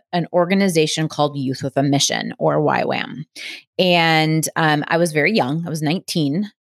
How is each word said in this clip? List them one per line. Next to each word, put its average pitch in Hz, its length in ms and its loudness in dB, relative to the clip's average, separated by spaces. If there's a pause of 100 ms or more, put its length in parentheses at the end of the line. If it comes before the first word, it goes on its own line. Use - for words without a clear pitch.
(140)
an 170 180 -2
organization 170 800 2
called 143 280 -2
Youth 131 240 -4
with 135 140 -6
a 139 80 2
Mission, 139 560 0
or 151 220 2
Y 147 240 0
wam. - 400 -6 (520)
And, 160 800 2
um, 151 320 2
I - 100 0
was 170 140 2
very 151 220 2
young. 165 340 0
I - 20 -6
was 151 120 -6
nineteen, 160 680 -2 (180)